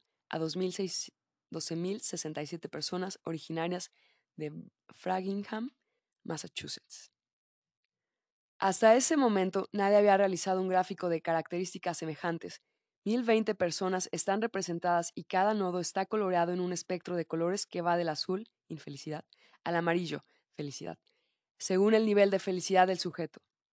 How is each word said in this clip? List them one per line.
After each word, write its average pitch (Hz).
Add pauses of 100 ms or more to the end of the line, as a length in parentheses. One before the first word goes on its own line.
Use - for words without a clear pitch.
(300)
a -
dos 160
mil 185
seis, - (380)
doce 160
mil 185
sesenta 156
y -
siete 165
personas 180
originarias 165 (460)
de 151 (360)
Framingham, 196 (480)
Massachusetts. - (1500)
Hasta 196
ese 269
momento, 196
nadie 202
había 202
realizado 190
un 190
gráfico 185
de 165
características 175
semejantes. 165 (440)
Mil 233
veinte 220
personas 185
están 196
representadas 175
y 175
cada 196
nodo 185
está 185
coloreado 185
en 180
un 180
espectro 175
de 165
colores 170
que -
va 175
del 170
azul, 185 (180)
infelicidad, 151 (400)
al 170
amarillo, 170 (320)
felicidad, 147 (580)
según 196
el 220
nivel 202
de 185
felicidad 185
del 185
sujeto. 165 (340)